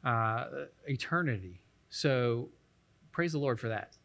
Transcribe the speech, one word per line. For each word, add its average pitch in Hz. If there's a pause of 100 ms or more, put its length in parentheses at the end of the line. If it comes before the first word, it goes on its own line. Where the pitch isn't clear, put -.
uh, 117 (380)
eternity. 123 (280)
So 123 (640)
praise 170
the 156
Lord 135
for 117
that. -